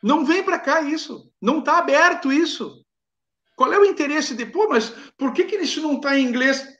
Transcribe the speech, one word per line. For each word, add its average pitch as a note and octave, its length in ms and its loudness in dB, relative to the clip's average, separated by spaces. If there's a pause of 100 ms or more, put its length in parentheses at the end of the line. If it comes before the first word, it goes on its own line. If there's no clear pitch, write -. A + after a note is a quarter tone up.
Não C#4+ 220 2
vem E4+ 180 0
pra F4 160 -2
cá D4 220 0
isso. D#4 500 -8 (100)
Não C4+ 200 0
tá D4 180 2
aberto D#4 540 2
isso. D4+ 500 -4 (720)
Qual - 160 0
é F#4+ 80 2
o G4+ 60 8
interesse D4+ 500 0
de, A3+ 120 -8
pô, G4 200 0
mas B3 240 0 (280)
por C4 160 -2
que F#4 100 2
que G#4+ 120 -6
isso D#4+ 260 -4
não D4 180 -2
tá C#4 160 0
em C4+ 80 4
inglês? B3+ 420 0 (140)